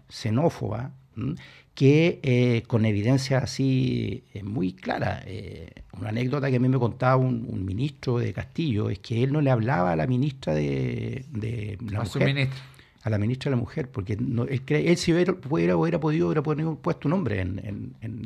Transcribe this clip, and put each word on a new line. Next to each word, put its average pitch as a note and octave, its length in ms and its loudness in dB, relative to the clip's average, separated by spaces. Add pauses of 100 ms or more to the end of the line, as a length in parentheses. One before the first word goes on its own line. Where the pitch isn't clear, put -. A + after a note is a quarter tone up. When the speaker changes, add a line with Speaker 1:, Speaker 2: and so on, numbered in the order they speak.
Speaker 1:
xenófoba, A#2+ 840 -2 (240)
¿m? B2 180 -4 (400)
que, D3+ 480 6
eh, B2 440 4
con A2+ 200 4
evidencia B2+ 520 2
así, B2+ 960 0
eh, G2+ 100 -10
muy C#3 300 -2
clara. - 540 -4
Eh, F#2+ 440 -12 (280)
una G2+ 100 -6
anécdota B2+ 400 -2
que B2+ 80 2
a A#2+ 40 4
mí B2+ 80 4
me C3 100 4
contaba B2 380 2
un, B2+ 340 2
un G#2 140 -4
ministro A#2+ 540 -2
de A2 140 -2
Castillo A2 560 -2
es G2+ 120 -4
que A2+ 220 -2
él C3+ 100 2
no D3+ 100 2
le C3+ 80 4
hablaba C3+ 420 2
a D#3+ 40 2
la D#3 100 0
ministra C3 480 0
de, B2+ 760 -2
de G#2+ 460 -6 (140)
la G2+ 100 -2
Speaker 2:
A A#2 60 -2
su - 120 -6
Speaker 1:
mujer. C3+ 160 2
Speaker 2:
ministra. C3+ 260 -2 (420)
Speaker 1:
A G#2+ 80 -2
la G#2 80 0
ministra B2+ 320 -2
de C3 60 2
la A#2+ 40 0
mujer, - 300 -6
porque G2 260 -6
no, A#2+ 280 -2
él C3 180 -4
cree, D3+ 280 2
él F3 60 4
si F3 160 0
hubiera, F3+ 220 2 (160)
hubiera, E3+ 260 2
hubiera E3 240 2
podido, D#3+ 280 2
hubiera D#3 140 0
podido D#3 340 -2
puesto - 300 -4
un C#3+ 60 2
hombre A#2 300 0
en, F#2 160 -4
en, G#2 420 -8
en, A2 260 -8